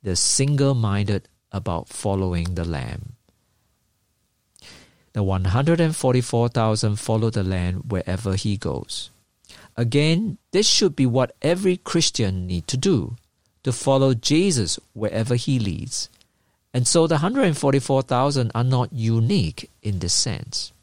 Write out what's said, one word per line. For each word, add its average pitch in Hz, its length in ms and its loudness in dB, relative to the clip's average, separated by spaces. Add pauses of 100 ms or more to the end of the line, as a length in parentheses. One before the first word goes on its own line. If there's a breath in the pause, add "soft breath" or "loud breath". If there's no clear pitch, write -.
they're 92 140 -4
single-minded 117 1120 0 (240)
about 92 360 -4
following 92 680 -2
the 85 100 -4
Lamb. 73 480 -8 (2000 loud breath)
The 107 100 0
one 95 240 0
hundred 143 340 2
and 160 140 2
forty-four 123 540 2
thousand 110 480 2
follow 110 340 0
the 104 140 -2
Lamb 90 440 -2
wherever 95 480 -2
he 101 200 -2
goes. - 540 -8 (680 loud breath)
Again, 151 640 0 (140)
this 214 140 4
should 170 300 2
be 135 100 4
what 123 360 0
every 180 340 2
Christian 95 720 -2
need 90 220 -4
to - 80 -4
do, 131 400 0 (460)
to 127 100 -2
follow 135 420 2
Jesus 143 640 0 (160)
wherever 107 400 -2
he 127 240 0
leads. 101 500 -4 (640)
And 127 140 0
so 165 200 4
the 160 120 2
hundred 226 260 2
and 160 120 2
forty-four 135 460 2
thousand 131 520 0
are 117 100 0
not 127 280 0
unique 113 800 0 (120)
in 101 160 -4
this 85 160 -2
sense. - 580 -4 (100)